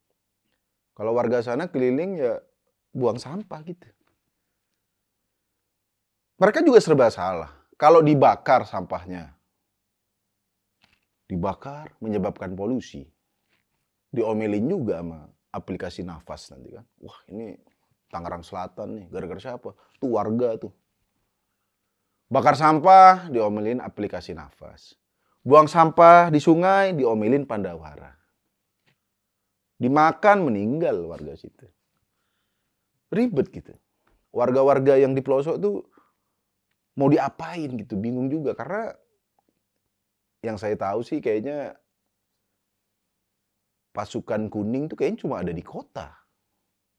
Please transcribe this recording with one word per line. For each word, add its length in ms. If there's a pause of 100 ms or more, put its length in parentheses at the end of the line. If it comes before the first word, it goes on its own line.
(960)
Kalau 160
warga 320
sana 240
keliling 560
ya 160 (560)
buang 240
sampah 480
gitu. 240 (2500)
Mereka 240
juga 160
serba 320
salah. 400 (240)
Kalau 240
dibakar 640
sampahnya, 720 (1900)
dibakar 720
menyebabkan 560
polusi. 480 (1120)
Diomelin 560
juga 320
sama 240 (240)
aplikasi 560
Nafas 480
nanti 160
kan. 160 (160)
"Wah, 160 (120)
ini 280 (520)
Tangerang 360
Selatan 560
nih, 80
gara-gara 320
siapa? 320 (240)
Tuh 160
warga 400
tuh." 200 (1600)
Bakar 240
sampah, 800
diomelin 480
aplikasi 480
Nafas. 640 (480)
Buang 240
sampah 640
di 80
sungai, 560
diomelin 520
Pandawara. 680 (1600)
Dimakan, 720
meninggal 560
warga 320
situ. 320 (1400)
Ribet 400
gitu. 240 (560)
Warga-warga 640
yang 220
di 20
pelosok 380
tuh 240 (1120)
mau 160
diapain 640
gitu, 240
bingung 320
juga. 240
Karena 400 (1500)
yang 100
saya 220
tahu 240
sih 160
kayaknya 560 (2250)
pasukan 560
kuning 400
tuh 80
kayaknya 320
cuma 160
ada 80
di 100
kota. 540 (840)